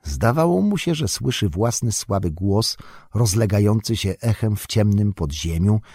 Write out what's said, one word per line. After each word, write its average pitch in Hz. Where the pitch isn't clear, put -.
Zdawało 160
mu 208
się, 170
że 151
słyszy 117
własny 110
słaby 95
głos, 98
rozlegający 104
się 95
echem 110
w -
ciemnym 104
podziemiu 85